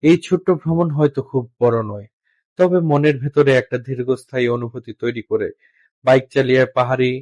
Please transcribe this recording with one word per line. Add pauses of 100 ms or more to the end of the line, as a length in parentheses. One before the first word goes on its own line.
এই
ছোট্ট
ভ্রমণ
হয়তো
খুব (160)
বড়
নয়, (520)
তবে
মনের
ভেতরে
একটা
দীর্ঘস্থায়ী
অনুভূতি
তৈরি
করে। (560)
বাইক
চালিয়ে (100)
পাহাড়ি (100)